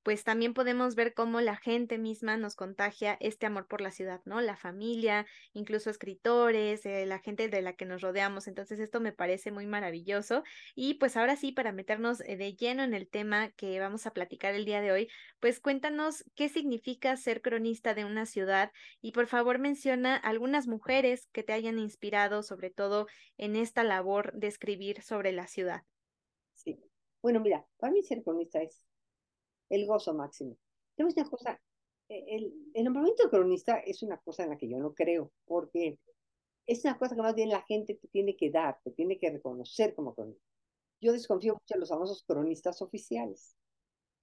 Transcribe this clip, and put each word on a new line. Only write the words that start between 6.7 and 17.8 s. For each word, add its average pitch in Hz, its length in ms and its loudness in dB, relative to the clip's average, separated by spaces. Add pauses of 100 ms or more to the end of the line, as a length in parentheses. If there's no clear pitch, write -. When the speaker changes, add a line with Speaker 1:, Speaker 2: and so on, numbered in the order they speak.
Speaker 1:
eh, 196 200 -2
la 190 140 -4
gente 220 280 -4
de 202 140 0
la 185 160 -6
que 185 80 -8
nos 180 160 -8
rodeamos. 196 480 -2
Entonces, 196 320 -10
esto 220 180 -4
me 214 140 -2
parece 185 380 -2
muy 202 160 -8
maravilloso. 202 760 -2 (320)
Y, 269 200 -2
pues, 269 200 2
ahora 247 220 4
sí, 269 160 -4
para 240 180 0
meternos, 220 480 -2
eh, - 160 -8
de 196 180 -6
lleno 247 300 -2
en 247 100 0
el 190 140 -4
tema 214 440 0
que 190 280 -4
vamos 196 260 -4
a 220 60 -6
platicar 190 420 -2
el 202 120 -2
día 208 160 0
de 202 100 2
hoy, 202 160 4 (320)
pues, 240 220 2
cuéntanos 294 640 0 (100)
qué 285 140 0
significa 262 680 -2
ser 233 260 -2
cronista 226 520 0